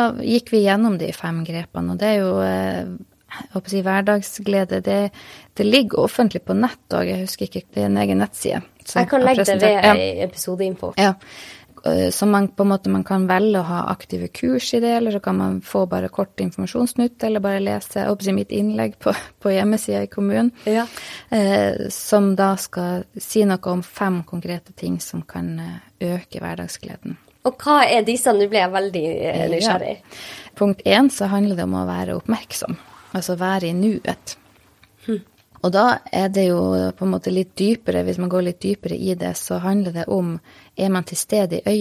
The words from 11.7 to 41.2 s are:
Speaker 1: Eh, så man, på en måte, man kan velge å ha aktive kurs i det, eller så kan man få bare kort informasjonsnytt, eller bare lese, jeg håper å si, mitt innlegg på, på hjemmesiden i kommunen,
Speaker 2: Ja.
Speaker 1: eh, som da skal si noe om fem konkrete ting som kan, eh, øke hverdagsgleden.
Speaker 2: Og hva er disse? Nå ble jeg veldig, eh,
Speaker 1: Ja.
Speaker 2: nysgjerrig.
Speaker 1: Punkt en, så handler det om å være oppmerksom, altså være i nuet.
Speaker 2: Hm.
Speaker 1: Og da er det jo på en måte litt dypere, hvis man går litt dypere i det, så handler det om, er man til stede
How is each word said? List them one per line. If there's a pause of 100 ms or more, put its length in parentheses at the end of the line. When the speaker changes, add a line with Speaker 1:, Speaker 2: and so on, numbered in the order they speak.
Speaker 1:
Eh,
så
man,
på
en
måte,
man
kan
velge
å
ha
aktive
kurs
i
det,
eller
så
kan
man
få
bare
kort
informasjonsnytt,
eller
bare
lese,
jeg
håper
å
si,
mitt
innlegg
på, (260)
på
hjemmesiden
i
kommunen, (160)
Speaker 2:
Ja. (460)
Speaker 1:
eh,
som
da
skal (120)
si
noe (100)
om
fem
konkrete
ting
som
kan,
eh, (400)
øke
hverdagsgleden. (280)
Speaker 2:
Og
hva (100)
er
disse?
Nå
ble
jeg
veldig,
eh,
Speaker 1:
Ja.
Speaker 2:
nysgjerrig. (600)
Speaker 1:
Punkt
en,
så
handler
det
om
å
være
oppmerksom, (380)
altså
være
i
nuet. (680)
Speaker 2:
Hm. (400)
Speaker 1:
Og
da (140)
er
det
jo (320)
på
en
måte
litt
dypere,
hvis
man
går
litt
dypere
i
det,
så
handler
det
om, (380)
er
man
til
stede